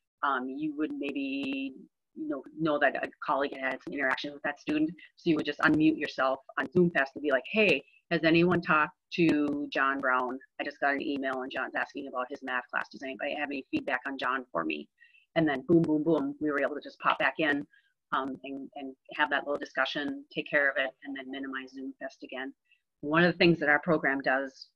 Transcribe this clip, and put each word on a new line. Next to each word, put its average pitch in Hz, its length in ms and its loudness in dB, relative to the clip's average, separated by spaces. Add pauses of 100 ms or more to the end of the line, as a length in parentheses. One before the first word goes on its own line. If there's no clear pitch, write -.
(220)
um, 135 260 0
you 147 300 -6
would 147 180 -2
maybe, 139 800 -6 (400)
you - 140 -8
know, 139 140 -6 (160)
know 151 200 0
that 139 180 2
a - 120 -4 (140)
colleague 139 300 0
had 131 200 -4
had 131 120 -6
some - 80 -12
interaction 139 400 -2
with 143 100 -14
that 147 160 -6
student. 156 320 -2 (260)
So - 120 -2
you 156 80 4
would 156 100 -2
just 147 140 -4
unmute 156 380 6
yourself 135 400 0 (200)
on 135 140 -4
Zoom 180 200 6
Fest 139 220 0
and 139 80 -10
be 147 80 0
like, 127 200 2
"Hey, 190 340 4 (260)
has 165 140 2
anyone 170 360 6
talked 156 360 2 (160)
to 147 600 2
John 139 280 0
Brown? 127 360 0 (240)
I 135 40 -6
just 143 160 -8
got 139 140 2
an 139 60 -2
email 135 420 -4
and 131 100 -10
John's 127 240 -6
asking 135 320 -6
about 127 200 -4
his 139 140 -12
math 127 260 -4
class. - 220 -6
Does - 140 -14
anybody 135 300 -6
have 147 140 -4
any 139 220 -8
feedback 139 360 -2
on 135 120 -8
John 127 320 -2
for 82 140 -4
me?" 76 240 -8 (480)
And 160 120 4
then 131 200 0
boom, 170 140 6
boom, 151 200 2
boom, 143 380 2
we 151 100 0
were 143 100 0
able 139 140 0
to 139 80 -8
just - 160 -16
pop 135 220 0
back 139 180 0
in, 147 260 0 (480)
um, 135 300 -4
and, 139 320 -12
and 135 200 -12 (200)
have 147 160 0
that 139 160 0
little 143 120 -4
discussion, 139 640 -4 (100)
take 151 160 -6
care 143 180 2
of 139 80 -2
it, 135 140 -2 (140)
and 139 120 -10
then 131 140 -12
minimize 135 420 -10
Zoom 135 300 -12
Fest 135 220 -12
again. 135 280 -10 (500)
One 156 220 4
of 175 80 6
the 170 60 -8
things 165 220 6
that 147 100 2
our 147 100 6
program 151 400 2
does, 135 560 -2